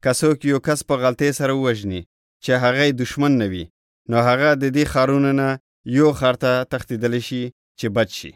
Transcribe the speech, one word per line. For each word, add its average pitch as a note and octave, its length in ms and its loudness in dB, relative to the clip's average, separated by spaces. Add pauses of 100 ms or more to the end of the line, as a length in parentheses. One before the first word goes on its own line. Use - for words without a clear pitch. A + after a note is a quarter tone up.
که C#3 100 0
څوک D#3 320 0
یو C#3 160 2
کس D3+ 180 -2 (100)
په D3 140 0
غلطۍ B2+ 300 0
سره C3+ 220 -2
ووژني G#2+ 460 -2 (440)
چې C3 80 0
هغه B2 320 2
یې C#3+ 160 0
دشمن C#3+ 380 0
نه G#2+ 140 0
وي، F2 120 -8 (440)
نو A#2 80 0 (120)
هغه C3+ 260 4
د C3+ 100 -4 (100)
دې D3 180 2
ښارونو C#3 400 2
نه C#3 160 0 (480)
یو D3+ 160 6
ښار B2+ 240 0
ته B2+ 160 0 (120)
تښتېدلی A#2+ 640 -4
شي B2 140 -6 (360)
چې - 100 -6
بچ G#2+ 240 0
شي. - 240 -14